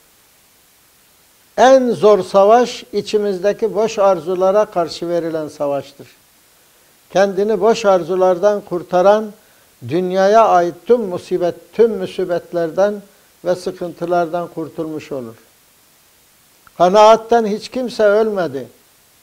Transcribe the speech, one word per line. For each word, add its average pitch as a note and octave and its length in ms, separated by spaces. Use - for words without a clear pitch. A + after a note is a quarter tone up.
En B3+ 320
zor F#3+ 340
savaş G#3+ 600
içimizdeki G3+ 840
boş A3 240
arzulara F#3+ 680
karşı E3+ 440
verilen D#3+ 380
savaştır. C#3 600
Kendini G3 520
boş A3 240
arzulardan F#3 760
kurtaran, G3 720
dünyaya F#3+ 580
ait F3 300
tüm A#3+ 160
musibet, F3 720
tüm A3 240
musibetlerden F3+ 1040
ve F3 100
sıkıntılardan F3 920
kurtulmuş D#3 640
olur. A#2+ 240
Kanaatten A3 680
hiç G#3 240
kimse A#3+ 340
ölmedi. G3+ 640